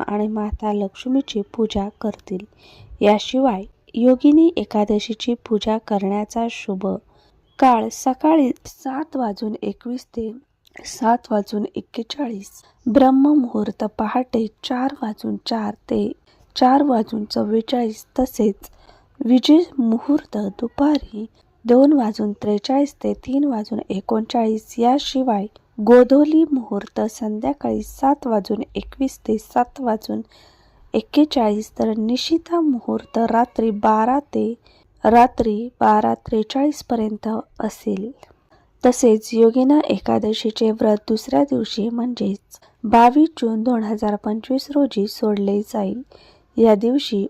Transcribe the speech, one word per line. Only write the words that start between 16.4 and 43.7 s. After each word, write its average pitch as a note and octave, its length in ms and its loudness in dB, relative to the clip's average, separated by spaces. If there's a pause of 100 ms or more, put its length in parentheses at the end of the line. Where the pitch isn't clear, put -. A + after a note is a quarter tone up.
चार C4+ 260 4
वाजून A3 420 -2
चव्वेचाळीस, A3 840 -4 (140)
तसेच G#3+ 340 -2 (720)
विजय B3+ 340 4 (200)
मुहूर्त A#3 580 -2
दुपारी A3+ 880 -4 (380)
दोन B3+ 280 6
वाजून G#3+ 400 0
त्रेचाळीस C4 600 -2
ते G#3 180 -4
तीन C4+ 320 -2
वाजून A3 340 -4 (100)
एकोणचाळीस. A3 880 -4
याशिवाय A#3+ 680 0 (340)
गोधूली C4+ 720 6
मुहूर्त G#3+ 480 -4
संध्याकाळी A3 840 -4
सात C#4 440 -2
वाजून G#3+ 360 -2 (120)
एकवीस - 440 -6
ते A3 200 -4
सात B3 420 -4
वाजून A3 400 -4 (720)
एक्केचाळीस, A3 840 0
तर A3 180 -2
निशिता D#4+ 640 -2
मुहूर्त A#3 580 -4
रात्री A#3 520 0
बारा A3 480 2
ते, A3 360 -4 (500)
रात्री A#3 640 4 (120)
बारा G#3+ 340 4
त्रेचाळीस C4+ 720 -2
पर्यंत A3 440 -4 (320)
असेल. G#3+ 500 -6 (760)
तसेच A3 460 4
योगिना B3+ 560 4
एकादशीचे A3 800 -2
व्रत A3 260 2 (120)
दुसऱ्या C4 360 0
दिवशी A#3 440 -4
म्हणजेच A3+ 720 -6 (240)
बावीस A#3+ 520 4
जून A3+ 260 -4
दोन A#3 200 0